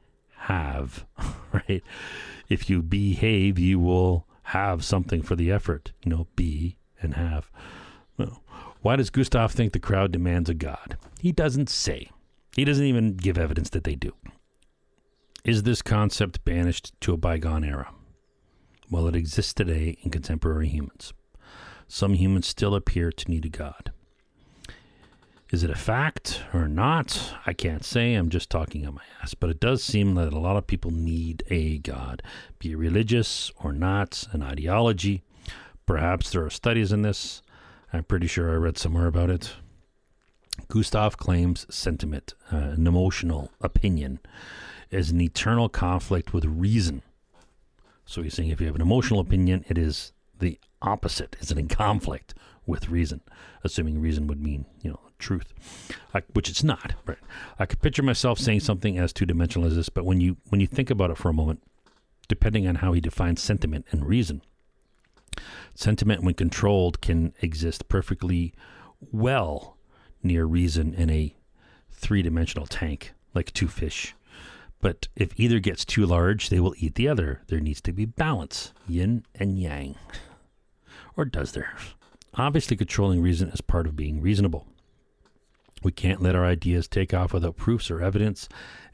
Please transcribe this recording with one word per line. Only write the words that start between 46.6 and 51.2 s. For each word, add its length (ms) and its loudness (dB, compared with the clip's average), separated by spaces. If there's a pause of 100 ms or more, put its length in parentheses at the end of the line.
So 160 -8
he's 120 -8
saying 160 -2
if 100 -2
you 60 2
have 100 -2
an 60 0
emotional 380 4
opinion, 480 4
it 100 0
is 340 -2 (260)
the 200 -2 (240)
opposite. 580 -4